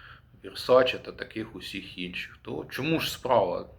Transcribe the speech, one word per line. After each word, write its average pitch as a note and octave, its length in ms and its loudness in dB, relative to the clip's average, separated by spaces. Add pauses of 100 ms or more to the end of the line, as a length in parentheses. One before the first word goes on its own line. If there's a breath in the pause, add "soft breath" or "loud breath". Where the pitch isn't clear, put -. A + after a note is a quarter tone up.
(440 loud breath)
Versace B2 560 4
та - 120 -14
таких G#2+ 440 -10
усіх - 420 -12
інших. F2+ 440 -10
То C#3+ 280 -8
чому D3+ 300 0
ж - 120 -4
справа? F#2+ 680 2